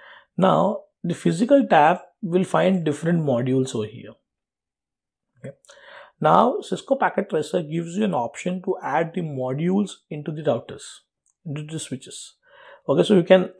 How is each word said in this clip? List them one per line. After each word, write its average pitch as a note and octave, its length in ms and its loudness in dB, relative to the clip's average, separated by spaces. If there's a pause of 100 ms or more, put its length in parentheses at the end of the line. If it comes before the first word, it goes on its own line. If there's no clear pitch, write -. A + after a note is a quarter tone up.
(360)
Now F3+ 440 2 (240)
the E3+ 100 -2
physical A3 500 2
tab E3 340 6 (240)
will F3+ 200 0
find F3 420 2
different D#3+ 400 0
modules C3 520 0
over G#2+ 100 -4
here. G#2+ 280 -16 (1200)
Okay. C3 160 -16 (640)
Now D#3+ 420 4
Cisco - 340 -4
Packet G3 340 -2
Tracer D#3 320 -2
gives E3 340 -6
you G#3+ 60 0
an G3+ 100 0
option D#3+ 520 -4
to F#3 180 -2
add D#3+ 320 -2
the F#3+ 60 -4
modules D#3 720 -2 (180)
into D3+ 220 -8
the D#3 100 -8
routers, C3+ 400 -4 (640)
into D3+ 160 -8
the D#3 160 -10
switches. - 560 -14 (540)
Okay, D3+ 160 4
so G#3+ 100 2
you F3+ 80 6
can F#3 380 4